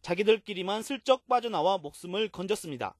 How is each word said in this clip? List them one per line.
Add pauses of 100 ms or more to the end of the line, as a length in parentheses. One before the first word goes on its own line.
자기들끼리만
슬쩍
빠져나와
목숨을
건졌습니다.